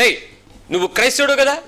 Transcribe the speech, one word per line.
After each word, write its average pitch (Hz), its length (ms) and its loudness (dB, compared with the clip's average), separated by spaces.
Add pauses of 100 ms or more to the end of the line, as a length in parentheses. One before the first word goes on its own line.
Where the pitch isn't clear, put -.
"ఏయ్, 214 160 2 (540)
నువ్వు 180 160 -2
క్రైస్తవుడు 262 460 0
కదా, 277 240 2 (100)